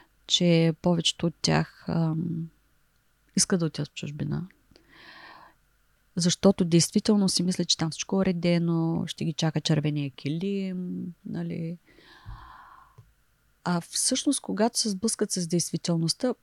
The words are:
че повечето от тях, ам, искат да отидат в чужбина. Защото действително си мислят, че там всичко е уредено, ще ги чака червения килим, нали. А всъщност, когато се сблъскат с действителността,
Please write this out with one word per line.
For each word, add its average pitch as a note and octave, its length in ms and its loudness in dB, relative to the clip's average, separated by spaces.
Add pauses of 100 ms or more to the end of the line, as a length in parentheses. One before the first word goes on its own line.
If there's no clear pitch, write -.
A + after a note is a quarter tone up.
(260)
че E3 560 4
повечето E3+ 440 0
от E3+ 160 -2
тях, D#3+ 460 0
ам, E3 600 -2 (880)
искат - 240 0
да E3 60 0
отидат D3 220 -6
в - 60 -20
чужбина. D3 520 -6 (1700)
Защото F#3 480 4
действително F#3+ 640 4
си - 140 0
мислят, F3 260 -2
че - 80 2
там D#3+ 140 -2
всичко - 260 -4
е - 20 2
уредено, E3+ 880 2
ще - 180 -8
ги D#3+ 80 -2
чака D#3+ 280 -2
червения D3 500 0
килим, F3+ 960 -4 (200)
нали. E3+ 520 -6 (1900)
А F3 160 0
всъщност, - 600 -2
когато G#3 380 -2
се A3+ 100 -2
сблъскат G#3 440 -2
с F3+ 140 -4
действителността, E3+ 960 -2